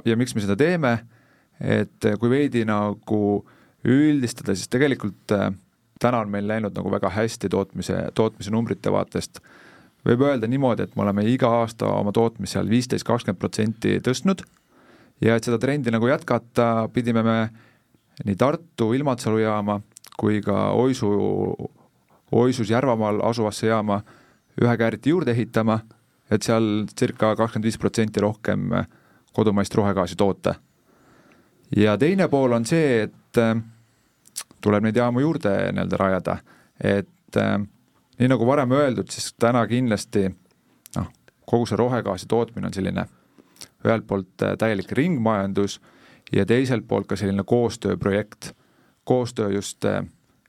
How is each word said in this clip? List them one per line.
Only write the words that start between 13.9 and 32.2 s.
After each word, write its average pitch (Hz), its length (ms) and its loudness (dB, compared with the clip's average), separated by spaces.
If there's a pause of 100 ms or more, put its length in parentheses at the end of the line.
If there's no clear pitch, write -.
tõstnud 151 380 -2 (840)
ja 113 160 4
et 113 80 -4
seda 117 160 0
trendi 127 320 0
nagu 113 160 2
jätkata, 117 800 0
pidime 117 320 0
me 113 140 2 (880)
nii 104 80 0
Tartu 123 540 0 (100)
Ilmatsalu 120 460 0
jaama 104 320 0 (420)
kui 107 240 0
ka 101 320 0
Oisu, 123 360 0 (1200)
Oisus 120 400 2
Järvamaal 110 560 0
asuvasse 113 400 -2
jaama 104 300 0 (580)
ühe 120 200 4
kääriti 113 360 0
juurde 139 220 0
ehitama, 113 400 0 (580)
et 104 80 2
seal 107 460 0 (100)
circa 110 400 0
kakskümmend 113 320 0
viis 110 80 -6
protsenti 107 480 0
rohkem 98 460 -2 (640)
kodumaist 101 400 2
rohegaasi 95 400 0
toota. 92 380 0 (1200)
Ja 104 160 4
teine 165 340 2